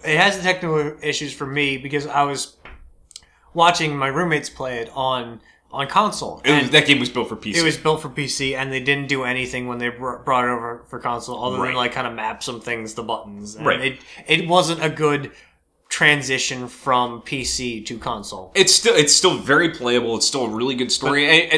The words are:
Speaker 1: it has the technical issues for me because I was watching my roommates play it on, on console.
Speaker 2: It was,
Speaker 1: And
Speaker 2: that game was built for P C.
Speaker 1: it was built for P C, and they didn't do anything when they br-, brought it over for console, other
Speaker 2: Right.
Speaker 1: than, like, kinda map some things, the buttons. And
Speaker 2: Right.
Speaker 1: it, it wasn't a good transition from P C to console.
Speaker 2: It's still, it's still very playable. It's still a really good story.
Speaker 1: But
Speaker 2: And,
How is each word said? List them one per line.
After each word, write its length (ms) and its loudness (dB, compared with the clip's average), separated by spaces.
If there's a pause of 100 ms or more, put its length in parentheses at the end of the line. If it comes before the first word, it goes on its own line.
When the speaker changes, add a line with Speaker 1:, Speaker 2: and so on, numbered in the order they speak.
Speaker 1:
it 140 2
has 180 6
the 60 -8
technical 600 0
issues 300 -4
for 140 -8
me 320 -2
because 280 -4
I 180 2
was 340 -6 (960)
watching 420 4
my 120 0
roommates 420 0
play 280 -6
it 160 -6
on, 460 -2 (320)
on 160 -4
console. 560 0
Speaker 2:
It 80 4
was, 100 4
Speaker 1:
And 100 -2
Speaker 2:
that 140 6
game 140 4
was 100 -2
built 180 -4
for 60 -8
P 180 -8
C. 60 0
Speaker 1:
it 60 2
was 120 0
built 260 0
for 60 -10
P 200 -6
C, 260 -2
and 180 -4
they 80 -2
didn't 280 0
do 160 0
anything 420 -4
when 120 -6
they 100 -2
br-, 300 -8
brought 260 2
it 40 2
over 400 -4
for 120 -12
console, 440 -6
other 140 -2
Speaker 2:
Right. 80 -2
Speaker 1:
than, 100 -4
like, 160 0
kinda 200 -4
map 320 -6
some 160 -8
things, 340 -8
the 80 -8
buttons. 540 -8
And 100 -4
Speaker 2:
Right. 140 0
Speaker 1:
it, 180 -4 (300)
it 200 2
wasn't 340 2
a 60 0
good 440 -2 (560)
transition 800 0
from 540 0
P 220 -6
C 380 -6
to 160 -10
console. 560 -10
Speaker 2:
It's 200 6
still, 200 4
it's 200 6
still 240 4
very 320 2
playable. 460 0
It's 100 0
still 200 -2
a 20 -2
really 280 -2
good 160 -2
story. 340 2
Speaker 1:
But 60 6
Speaker 2:
And, 260 6